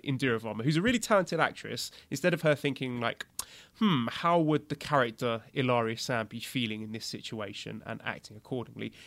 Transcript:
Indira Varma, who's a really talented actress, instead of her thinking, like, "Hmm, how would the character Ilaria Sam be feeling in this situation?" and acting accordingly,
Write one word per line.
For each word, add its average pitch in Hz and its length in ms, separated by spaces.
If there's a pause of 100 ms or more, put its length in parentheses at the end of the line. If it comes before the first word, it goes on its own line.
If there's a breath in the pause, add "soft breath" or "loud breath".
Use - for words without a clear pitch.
Indira 127 380
Varma, 110 240
who's 151 140
a 170 40
really 240 160
talented 185 400
actress, 120 520 (200 soft breath)
instead 165 220
of 165 80
her 151 140
thinking, 127 460
like, 117 260 (480 loud breath)
"Hmm, 156 360
how 170 300
would 151 300
the 143 60
character 120 640 (100)
Ilaria 120 460
Sam 117 280
be 117 140
feeling 110 400
in 107 120
this 113 120
situation?" 107 800
and 110 180
acting 113 320
accordingly, 113 600 (120)